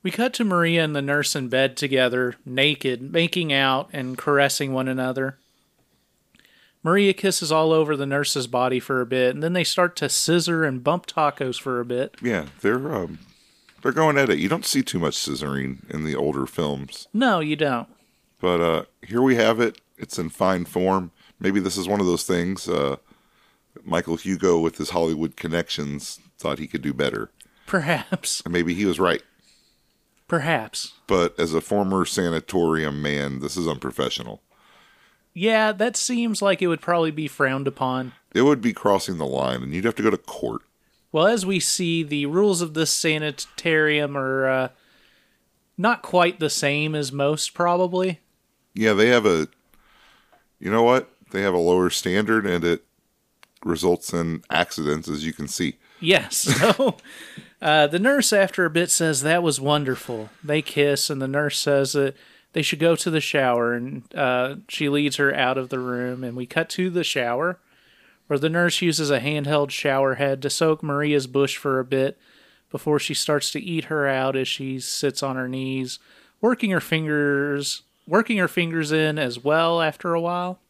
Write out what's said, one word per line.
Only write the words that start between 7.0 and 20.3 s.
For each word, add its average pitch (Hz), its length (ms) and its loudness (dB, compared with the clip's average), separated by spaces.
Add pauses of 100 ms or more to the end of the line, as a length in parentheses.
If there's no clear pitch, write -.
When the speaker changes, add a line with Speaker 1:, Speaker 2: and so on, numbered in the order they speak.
Speaker 1:
kisses 185 400 0
all 160 180 4
over 156 240 4
the 139 100 -2
nurse's 139 400 -2
body 123 360 0
for 131 180 -2
a 123 60 0
bit, 127 280 2
and 147 80 -6
then 170 120 0
they 175 100 2
start 180 320 0
to 143 140 -2
scissor 165 560 2
and 131 180 -4
bump 165 240 0
tacos 139 500 -2
for 127 220 -4
a 120 60 -4
bit. 123 360 -4
Speaker 2:
Yeah, 98 260 -2 (120)
they're, 131 340 0
um, 85 260 -6 (600)
they're 135 120 0
going 151 240 4
at 131 120 4
it. 78 100 4
You 90 100 0
don't - 160 -2
see 131 180 0
too - 160 -4
much 80 160 0
scissoring 69 760 -6
in 76 140 -6
the 78 140 -4
older 69 280 -2
films. 71 680 -6
Speaker 1:
No, 220 260 2
you 151 160 -2
don't. 135 320 -2 (540)
Speaker 2:
But, 87 180 2
uh, 82 240 2 (240)
here 113 140 0
we 131 140 6
have 113 260 4
it. 113 180 0 (180)
It's - 220 -10
in - 80 -4
fine 92 380 0